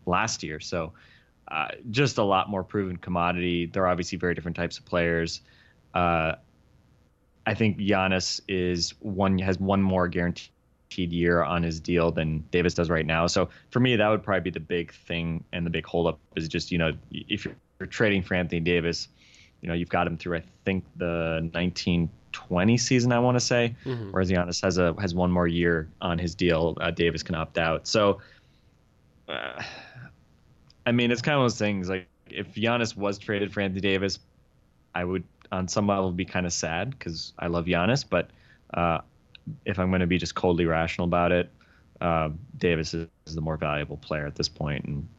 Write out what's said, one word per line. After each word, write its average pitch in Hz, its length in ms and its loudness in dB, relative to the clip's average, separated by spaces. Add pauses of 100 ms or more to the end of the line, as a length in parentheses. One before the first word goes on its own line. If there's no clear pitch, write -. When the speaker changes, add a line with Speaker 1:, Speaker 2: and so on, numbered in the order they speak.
Speaker 1:
last 101 340 0
year. 76 180 -8
So, 82 340 -6 (560)
uh, 78 180 -4 (240)
just 131 260 2
a 113 60 4
lot 95 260 4
more 95 140 -2
proven 92 340 -4
commodity. 87 720 0
They're 92 200 0
obviously 90 300 0
very 87 160 0
different 80 240 -4
types 87 220 -4
of - 60 -20
players. 85 560 0 (520)
Uh, 82 400 2 (1120)
I 104 80 0
think 98 240 2
Giannis 95 720 2
is 90 540 0
one, 95 380 2
has 92 200 0
one 98 220 2
more 92 260 2
guaranteed 87 440 -4 (440)
year 87 460 2
on 85 220 0
his 82 160 -2
deal 85 320 2
than 78 400 -2
Davis 87 220 2
does 82 160 0
right 82 160 0
now. 80 220 2
So 90 220 0 (200)
for 123 100 0
me, 127 160 4
that 104 120 4
would 107 160 2
probably 95 180 0
be 90 100 -4
the 82 80 -8
big 82 340 -4
thing, 85 580 -6
and 87 140 -4
the 85 40 -2
big 82 160 -4
holdup 82 340 -2 (160)
is 80 120 -4
just, 82 240 -6
you 90 60 0
know, 80 140 2 (200)
if 76 340 -8
you're, - 100 -10 (240)
you're 95 80 -10
trading 101 360 2
for 95 120 -2
Anthony 87 260 -2
Davis, 85 460 0 (540)
you 87 60 -10
know, 85 60 -4
you've 87 160 -4
got 87 160 2
him 82 120 -4
through, 87 200 -4
I 82 60 -6 (220)
think, 95 200 -2 (120)
the 82 560 -2
nineteen 87 560 0 (240)
twenty 98 440 2
season, 123 340 2
I 120 80 4
wanna 123 200 4
say, 120 360 2 (100)
Speaker 2:
Mm-hmm. 117 260 -6
Speaker 1:
whereas 92 180 2
Giannis 87 340 2
has 90 140 2
a, 87 220 4
has 92 160 -2
one 90 160 2
more 87 160 4
year 85 420 2 (120)
on 87 160 0
his 87 180 -4
deal. 82 440 2
Uh, 82 120 -2
Davis 82 320 0
can 87 120 -4
opt 80 220 -4
out. 82 300 0
So, 101 320 4 (1080)
uh, 64 340 -8 (1200)
I 120 60 4
mean, 120 200 4
it's 120 100 0
kind 147 160 2
of 131 60 4
those 117 160 2
things, 98 300 0
like, 95 180 -4 (220)
if 101 260 -10
Giannis 113 420 0
was 101 200 -2
traded 101 360 -2
for 104 80 -2
Anthony 95 200 -2
Davis, 95 380 0 (760)
I 87 80 -2
would, 90 200 -4 (280)
on 92 160 -4
some 101 200 0
level, 95 240 0
be 87 140 -4
kinda 90 240 -2
sad, 87 500 -6
'cause - 380 -10
I 85 100 -6
love 85 180 0
Giannis, 90 440 2
but, 87 200 0 (440)
uh, 85 280 2 (640)
if 92 140 -2
I'm 92 120 2
gonna 92 160 2
be 90 100 2
just 85 160 -4
coldly 87 320 2
rational 82 420 0
about 87 240 2
it, 87 180 2 (500)
uh, 80 300 0 (280)
Davis 80 360 0
is, 82 140 -6 (200)
is 78 80 -10
the 80 60 -4
more 78 160 -4
valuable 76 400 -4
player 76 280 -6
at 73 100 -10
this - 140 -2
point, 73 360 -6
and 73 220 -6 (120)